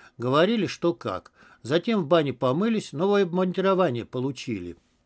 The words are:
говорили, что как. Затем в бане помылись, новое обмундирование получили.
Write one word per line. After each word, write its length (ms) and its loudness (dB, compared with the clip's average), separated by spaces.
говорили, 480 2
что 280 -2
как. 400 -8
Затем 380 0
в 80 -2
бане 240 4
помылись, 600 0
новое 300 2
обмундирование 840 0
получили. 720 -6